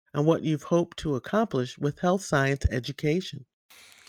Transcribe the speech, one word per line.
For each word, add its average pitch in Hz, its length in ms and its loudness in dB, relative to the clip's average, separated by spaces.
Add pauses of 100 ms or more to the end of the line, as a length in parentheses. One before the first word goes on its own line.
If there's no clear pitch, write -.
(120)
and 147 140 0
what 160 160 4
you've 151 200 -2
hoped 170 360 0
to 147 180 -2
accomplish 139 640 -2
with 147 200 -2
health 180 240 2
science 135 480 2
education? 147 760 -4 (640)